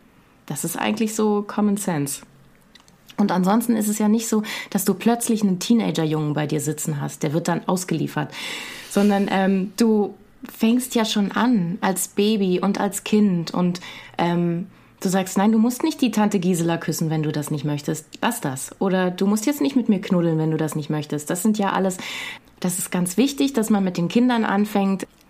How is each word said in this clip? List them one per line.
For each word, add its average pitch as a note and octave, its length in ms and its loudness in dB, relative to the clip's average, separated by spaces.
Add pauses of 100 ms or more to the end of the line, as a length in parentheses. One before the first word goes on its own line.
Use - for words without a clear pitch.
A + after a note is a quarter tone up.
(440)
das - 200 -6
ist E3+ 120 -6
eigentlich G#3+ 380 -2
so G#3 320 2
Common G#3 320 0
Sense. D3+ 420 -4 (960)
Und G3+ 160 2
ansonsten G#3 420 2
ist G#3+ 140 0
es G#3+ 100 0
ja G#3+ 80 2
nicht A3 220 2
so, G#3+ 160 2 (260)
dass F#3+ 140 -2
du G3+ 100 2
plötzlich A3+ 480 0
einen F#3+ 160 2
Teenager-Jungen D#3+ 760 0
bei D3+ 120 -2
dir D3+ 140 -2
sitzen D3+ 400 -4
hast, D3 240 -6
der D3 80 -2
wird E3+ 160 -2
dann E3 180 -2
ausgeliefert, D#3 640 -2 (580)
sondern, G3+ 400 2
ähm, F#3+ 460 2
du G#3+ 380 2 (420)
fängst A#3+ 380 2
ja A3+ 100 4
schon G#3 280 0
an G#3 480 2
als F#3+ 280 -2
Baby G3+ 520 2
und F#3+ 180 0
als G3 240 -2
Kind G3 500 2
und, F3+ 280 0 (380)
ähm, F3 500 0 (320)
du G3 80 0
sagst, F#3 280 0
„Nein, G3+ 140 4
du A3+ 80 4
musst A#3+ 240 2
nicht D#4+ 180 0
die A#3 120 2
Tante G#3 260 2
Gisela E3+ 380 2
küssen, D#3+ 340 -2
wenn D#3 140 0
du D3+ 80 -2
das D3+ 180 -4
nicht D3+ 140 -4
möchtest. D3 420 -4 (160)
Lass A#3+ 180 -2
das.“ C#3 380 -6
Oder F#3 320 2
„Du F3+ 160 -2
musst G#3+ 200 0
jetzt D4 140 0
nicht C#4 140 0
mit A#3+ 140 0
mir G3 120 2
knuddeln, E3+ 380 2
wenn D#3+ 140 0
du D#3 40 0
das D#3 200 -2
nicht D3+ 140 -4
möchtest.“ D3+ 380 -4
Das F3+ 140 -4
sind G#3+ 160 2
ja G3 140 0
alles, F#3 260 0 (640)
das F3+ 180 -2
ist - 140 -6
ganz F3+ 240 -2
wichtig, C#4 360 2
dass A3 160 0
man G3+ 140 2
mit F3+ 140 -2
den E3+ 100 0
Kindern A#3+ 380 2
anfängt, G3 640 0 (220)